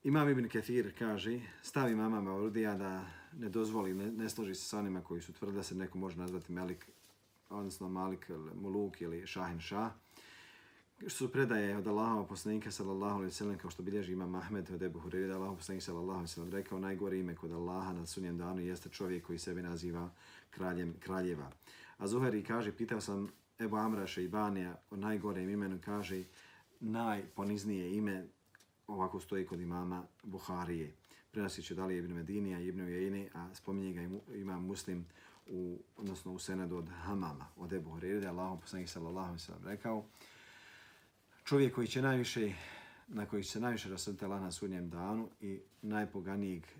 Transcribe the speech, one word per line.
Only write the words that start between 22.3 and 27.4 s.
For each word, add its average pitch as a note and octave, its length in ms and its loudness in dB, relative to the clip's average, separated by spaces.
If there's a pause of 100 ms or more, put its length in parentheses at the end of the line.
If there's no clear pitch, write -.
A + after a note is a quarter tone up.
kaže, A2 340 0
pitao A2 240 2
sam G2+ 280 0 (300)
Ebu A2 160 2
Amra G#2+ 320 4
Šejbanija F#2 720 2 (100)
o G#2 60 -6
najgorem G2 540 2
imenu, G2 360 2
kaže, G2 380 -2 (560)
najponiznije G2+ 1200 0